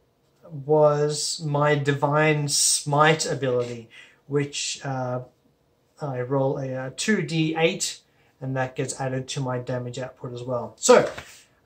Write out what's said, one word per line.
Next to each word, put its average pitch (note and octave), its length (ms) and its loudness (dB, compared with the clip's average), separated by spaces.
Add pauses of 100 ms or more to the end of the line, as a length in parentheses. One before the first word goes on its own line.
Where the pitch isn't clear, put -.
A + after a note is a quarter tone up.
(480)
was D3+ 960 2
my D3 320 2
Divine C#3+ 720 2
Smite D3+ 800 2
ability, B2 640 -4 (380)
which, C#3+ 580 -4
uh, B2+ 360 -4 (800)
I C3 220 -6
roll C3+ 360 0
a, C3 160 -6
uh, C3 220 -8
two G#3 260 0
D D#3+ 340 0
eight, E3+ 440 0 (400)
and C3 160 -4
that C3 180 -4
gets - 260 -6
added C3 280 -4
to - 120 -6
my B2+ 180 -4
damage B2 420 -6
output B2+ 320 -12
as A#2+ 100 -10
well. A#2+ 340 -6
So, - 320 6 (580)